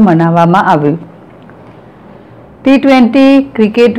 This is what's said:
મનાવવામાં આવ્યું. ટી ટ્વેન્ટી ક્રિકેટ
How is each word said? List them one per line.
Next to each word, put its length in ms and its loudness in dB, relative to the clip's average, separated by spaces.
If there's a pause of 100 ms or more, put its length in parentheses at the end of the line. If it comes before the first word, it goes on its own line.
મનાવવામાં 640 0
આવ્યું. 280 -2 (1600)
ટી 240 0
ટ્વેન્ટી 500 2 (240)
ક્રિકેટ 440 0